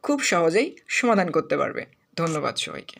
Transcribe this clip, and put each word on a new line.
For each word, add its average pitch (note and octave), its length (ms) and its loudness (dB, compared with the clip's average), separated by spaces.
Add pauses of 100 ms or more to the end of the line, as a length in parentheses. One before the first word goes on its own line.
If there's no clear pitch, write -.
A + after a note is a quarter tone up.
খুব C#4+ 120 2 (120)
সহজেই F3 380 4 (300)
সমাধান G3 380 4
করতে D#3+ 240 0
পারবে। - 220 -2 (380)
ধন্যবাদ D3+ 360 -2 (100)
সবাইকে। D#2 340 -14